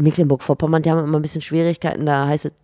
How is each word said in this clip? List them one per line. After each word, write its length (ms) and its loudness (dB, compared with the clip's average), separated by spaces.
Mecklenburg-Vorpommern, 840 2
die 80 2
haben 160 0
immer 120 0
ein 40 -2
bisschen 200 -6
Schwierigkeiten, 640 -2
da 200 0
heiße 260 -2